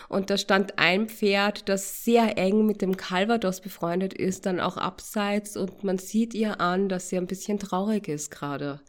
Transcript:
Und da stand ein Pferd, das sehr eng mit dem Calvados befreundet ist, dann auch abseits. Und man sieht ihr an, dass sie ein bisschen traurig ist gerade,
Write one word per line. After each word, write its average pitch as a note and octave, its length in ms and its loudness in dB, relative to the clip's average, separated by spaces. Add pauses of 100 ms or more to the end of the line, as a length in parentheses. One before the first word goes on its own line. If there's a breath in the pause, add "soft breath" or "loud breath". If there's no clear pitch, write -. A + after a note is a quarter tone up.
Und G3 200 0
da G3+ 80 2
stand G3 400 2
ein F#3 300 4
Pferd, G3+ 600 0
das G3 340 -2
sehr A#3 340 4
eng G#3 280 4
mit G#3+ 160 0
dem F#3 160 2
Calvados F#3+ 640 0
befreundet F#3 520 -2
ist, - 320 -2
dann F#3 140 0
auch E3+ 160 -2
abseits. G3+ 800 -4
Und G3 300 -6
man F#3+ 120 0
sieht A3+ 360 -2
ihr G#3+ 260 -2
an, F#3 300 0
dass F#3 180 -4
sie - 100 -4
ein F3+ 100 0
bisschen G3 300 -4
traurig G3 520 -2
ist D3+ 220 -6
gerade, C#3+ 580 -6